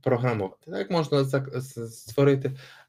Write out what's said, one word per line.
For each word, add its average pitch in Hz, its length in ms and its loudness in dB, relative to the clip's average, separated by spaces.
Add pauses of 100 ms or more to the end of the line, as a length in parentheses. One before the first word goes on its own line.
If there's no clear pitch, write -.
програмувати. 120 680 -2
Так, 190 200 -6
можна 147 320 2
зак-, 135 320 -2
с-, 120 320 -8
створити 139 720 2 (320)